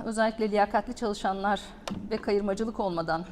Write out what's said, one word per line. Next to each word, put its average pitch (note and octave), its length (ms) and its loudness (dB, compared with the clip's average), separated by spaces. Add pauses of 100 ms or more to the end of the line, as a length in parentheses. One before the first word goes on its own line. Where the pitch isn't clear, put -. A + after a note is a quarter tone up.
özellikle A3 460 2
liyakatli G#3 440 2
çalışanlar G3+ 680 0 (500)
ve A3 60 0
kayırmacılık G#3 640 0
olmadan E3 520 0